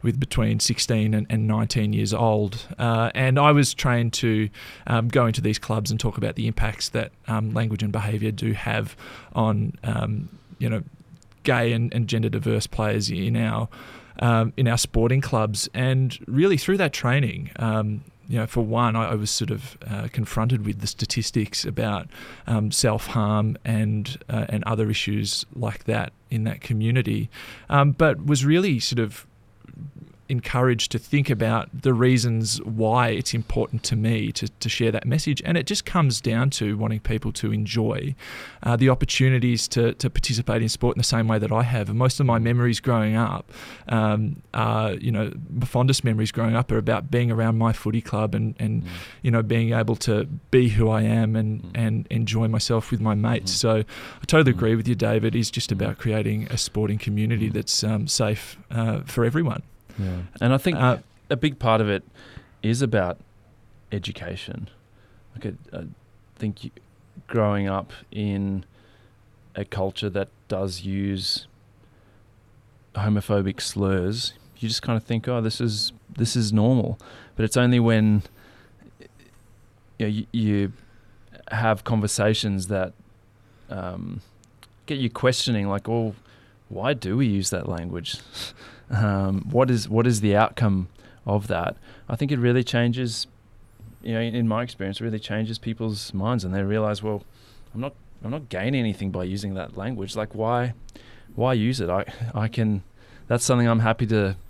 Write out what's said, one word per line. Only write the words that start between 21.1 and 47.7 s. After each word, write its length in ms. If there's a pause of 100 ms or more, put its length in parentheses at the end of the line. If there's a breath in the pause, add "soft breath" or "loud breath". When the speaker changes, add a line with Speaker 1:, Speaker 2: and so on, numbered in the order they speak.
Speaker 1:
about, 420 (400 loud breath)
um, 240
self-harm 960
and, 520 (120)
uh, 180
and 160
other 260
issues 640
like 300
that 300 (180)
in 140
that 160
community, 680 (400 loud breath)
um, 220
but 340
was 200
really 340
sort 200
of 280 (1000)
encouraged 600
to 80
think 320
about 400 (140)
the 100
reasons 680
why 460
it's 240
important 500
to 120
me 360
to, 160
to 220
share 200
that 160
message. 380
And 140
it 100
just 180
comes 360
down 300
to 260
wanting 240
people 320
to 180
enjoy, 640 (480 loud breath)
uh, 140
the 120
opportunities 800
to, 280
to 140
participate 520
in 80
sport 260
in 40
the 40
same 240
way 120
that 120
I 120
have. 260
And 100
most 220
of 40
my 140
memories 400
growing 380
up, 340 (380 loud breath)
um, 520 (120)
are, 400
you 180
know, 220 (180)
my 140
fondest 400
memories 260
growing 240
up 160
are 60
about 340
being 180
around 280
my 160